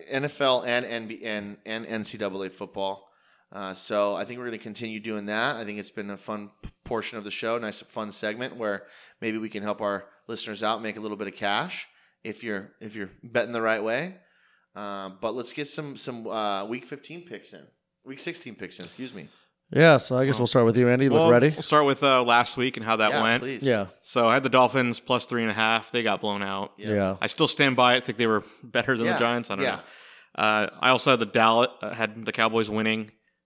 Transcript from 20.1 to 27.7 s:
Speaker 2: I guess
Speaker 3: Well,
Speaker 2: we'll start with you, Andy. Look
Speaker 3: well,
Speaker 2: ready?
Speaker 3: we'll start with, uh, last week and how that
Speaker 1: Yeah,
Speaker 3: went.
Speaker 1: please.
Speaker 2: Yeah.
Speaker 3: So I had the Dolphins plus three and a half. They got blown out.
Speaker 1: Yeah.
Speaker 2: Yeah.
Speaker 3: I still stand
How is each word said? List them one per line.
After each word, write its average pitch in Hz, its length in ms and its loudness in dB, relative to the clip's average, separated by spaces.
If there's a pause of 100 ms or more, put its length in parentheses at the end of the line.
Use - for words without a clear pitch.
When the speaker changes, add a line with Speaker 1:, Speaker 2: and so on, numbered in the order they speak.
Speaker 2:
I 131 60 4
guess 135 120 2
Speaker 3:
Well, 117 60 0
Speaker 2:
we'll 120 60 2
start 120 180 4
with 113 120 4
you, 123 100 6
Andy. 131 220 4
Look 117 100 6
Speaker 3:
well, 165 100 6
Speaker 2:
ready? 120 200 8
Speaker 3:
we'll 151 120 -6
start 151 240 6
with, 139 160 2
uh, 131 220 6
last 120 320 4
week 127 220 -2
and 113 80 -8
how 113 120 2
that 107 140 4
Speaker 1:
Yeah, 143 120 2
Speaker 3:
went. 117 200 2
Speaker 1:
please. 127 200 -6
Speaker 2:
Yeah. 110 240 2 (140)
Speaker 3:
So 117 280 4
I 113 60 6
had 135 80 2
the 131 60 2
Dolphins 123 520 4
plus 123 240 0
three 120 160 -2
and 113 100 0
a - 20 -2
half. 110 380 0
They 120 120 0
got 101 180 0
blown 101 200 -4
out. 98 360 -6
Speaker 1:
Yeah. 104 140 -10
Speaker 2:
Yeah. 98 280 0
Speaker 3:
I - 80 -2
still 139 220 0
stand 135 260 2